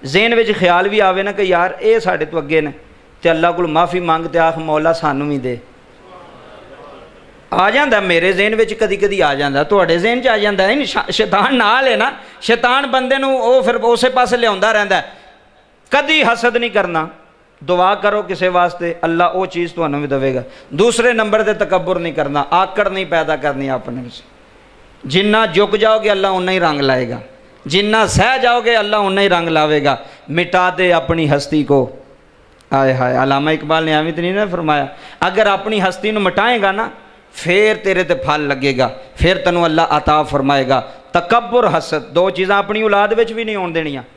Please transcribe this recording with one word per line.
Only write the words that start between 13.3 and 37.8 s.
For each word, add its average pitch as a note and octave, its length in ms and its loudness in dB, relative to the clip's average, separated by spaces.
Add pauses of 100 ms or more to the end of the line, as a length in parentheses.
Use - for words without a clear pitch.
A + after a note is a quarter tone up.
ਉਹ B3 240 2
ਫਿਰ A#3 120 0
ਉਸੇ A#3 340 2
ਪਾਸੇ B3 280 0
ਲਿਆਉਂਦਾ G#3+ 340 0
ਰਹਿੰਦਾ G3+ 240 0
ਹੈ। - 160 -4 (800)
ਕਦੀ D4 320 2
ਹਸਦ A#3 340 0
ਨਹੀਂ A#3+ 140 -2
ਕਰਨਾ, F3 380 -2 (540)
ਦੁਆ F3+ 320 2
ਕਰੋ G#3 280 -2
ਕਿਸੇ F3+ 240 -4
ਵਾਸਤੇ, F3 560 0
ਅੱਲਾ E3 220 0
ਉਹ F3+ 200 0
ਚੀਜ਼ F3 280 -6
ਤੁਹਾਨੂੰ D3 280 -4
ਵੀ C#3+ 60 -6
ਦੇਵੇਗਾ। C3+ 360 -2 (300)
ਦੂਸਰੇ A#3 400 2
ਨੰਬਰ A3 280 0
'ਤੇ G#3+ 120 0
ਤਕੱਬਰ F3+ 460 0
ਨਹੀਂ E3+ 140 -6
ਕਰਨਾ, C#3+ 400 -2
ਆਕੜ F#3+ 340 0
ਨਹੀਂ F#3+ 180 -4
ਪੈਦਾ D#3 300 0
ਕਰਨੀ C#3 320 -4
ਆਪਣੇ B2+ 340 -6
ਵਿੱਚ। A#2+ 220 -16 (800)
ਜਿੰਨਾ G#3 400 2
ਝੁਕ G3+ 320 0
ਜਾਓਗੇ, A3 340 2
ਅੱਲਾ G3 180 0
ਉਨਾ F#3 220 -2
ਹੀ F#3 80 0
ਰੰਗ D3+ 220 0
ਲਾਏਗਾ, B2 400 -2 (460)
ਜਿੰਨਾ G#3 400 2
ਸਹਿ B3+ 320 2
ਜਾਓਗੇ, A#3+ 400 2
ਅੱਲਾ G#3 180 0
ਉਨਾ G3 240 0
ਹੀ G3 80 4
ਰੰਗ E3+ 200 0
ਲਾਵੇਗਾ। D3+ 560 0 (240)
"ਮਿਟਾ F3 400 0
ਦੇ F3+ 220 0
ਆਪਣੀ E3 360 0
ਹਸਤੀ D3 360 0
ਕੋ।" C3+ 340 0 (760)
ਆਏ C3+ 200 2
ਹਾਏ, B2+ 300 0
ਅਲਾਮਾ C#3 280 0
ਇਕਬਾਲ D#3 340 -2
ਨੇ D#3 80 0
ਐਵੇਂ D#3 200 0
ਤਾਂ E3+ 100 -4
ਨਹੀਂ F3+ 100 -2
ਨਾ G#3 120 0
ਫਰਮਾਇਆ? D#3 420 -2 (400)
ਅਗਰ G3 200 2
ਆਪਣੀ G3+ 320 -2
ਹਸਤੀ F#3 320 -2
ਨੂੰ G#3+ 100 -2
ਮਿਟਾਏਗਾ G3 500 0
ਨਾ, A3 180 -4 (440)
ਫੇਰ G#3 420 2
ਤੇਰੇ F#3+ 280 0